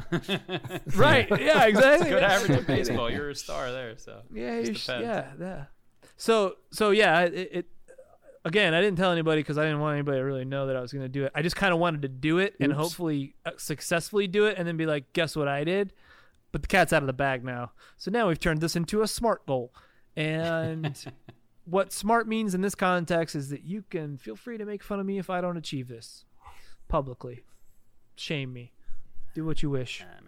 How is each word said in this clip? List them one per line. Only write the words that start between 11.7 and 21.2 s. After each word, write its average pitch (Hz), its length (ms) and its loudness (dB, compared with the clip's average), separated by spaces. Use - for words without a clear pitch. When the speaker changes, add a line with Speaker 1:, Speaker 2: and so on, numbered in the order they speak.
Speaker 2:
wanted 165 260 0
to 135 60 -2
do 156 300 0
it 196 220 0
and 143 120 2
Speaker 3:
Oops. 147 80 -2
Speaker 2:
hopefully, 156 560 -4
uh, 170 100 -6
successfully 175 680 -2
do 208 200 4
it 202 120 0
and 170 80 -4
then 170 100 -2
be 160 100 -2
like, 147 260 -2
"Guess 165 240 -2
what 147 120 0
I 143 160 -2
did?" 196 280 0
But 147 120 -6
the - 60 -8
cat's 180 240 4
out 147 120 4
of - 20 -4
the 131 60 -2
bag 131 320 -2
now. 123 260 -8
So - 140 -10
now 226 160 2
we've 160 140 0
turned 156 200 0
this 165 140 -2
into 175 280 0
a 220 40 2
smart - 400 -2
goal. 127 260 -4
And 160 840 -4